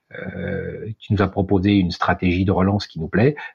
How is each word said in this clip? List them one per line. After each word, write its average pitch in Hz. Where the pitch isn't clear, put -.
euh, 92
tu -
nous 98
as 95
proposé 98
une 95
stratégie 90
de 95
relance 98
qui -
nous 78
plaît, 123